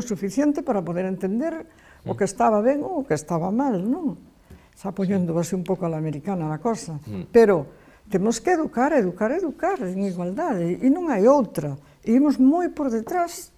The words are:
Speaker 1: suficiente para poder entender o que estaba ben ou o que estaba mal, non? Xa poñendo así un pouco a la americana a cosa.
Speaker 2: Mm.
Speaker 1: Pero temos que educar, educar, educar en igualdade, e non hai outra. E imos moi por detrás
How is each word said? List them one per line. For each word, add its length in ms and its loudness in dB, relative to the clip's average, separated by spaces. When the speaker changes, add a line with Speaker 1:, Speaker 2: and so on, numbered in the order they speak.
Speaker 1:
suficiente 560 0
para 200 -2
poder 280 -4
entender 560 -4
o 80 -4
que 120 0
estaba 360 2
ben 200 2
ou 200 -4
o 40 -8
que 120 0
estaba 320 -2
mal, 320 0
non? 320 -2
Xa 160 -10
poñendo 400 0
así 240 0
un 80 -4
pouco 200 -2
a 40 0
la 80 -4
americana 560 -4
a 80 -8
cosa. 400 -4
Speaker 2:
Mm. 320 -10
Speaker 1:
Pero 320 6
temos 320 0
que 160 0
educar, 400 0
educar, 400 0
educar 480 -4
en 240 -4
igualdade, 720 -2
e 120 0
non 200 0
hai 160 4
outra. 480 2
E 80 2
imos 240 4
moi 320 4
por 160 -4
detrás 720 -4